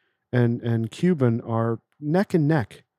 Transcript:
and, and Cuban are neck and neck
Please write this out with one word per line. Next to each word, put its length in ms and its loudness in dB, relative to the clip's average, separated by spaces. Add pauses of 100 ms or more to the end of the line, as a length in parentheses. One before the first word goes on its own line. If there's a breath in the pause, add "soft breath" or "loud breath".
(340)
and, 280 2
and 300 -2
Cuban 500 0
are 380 -2 (200)
neck 340 -2
and 140 2
neck 360 -2 (160)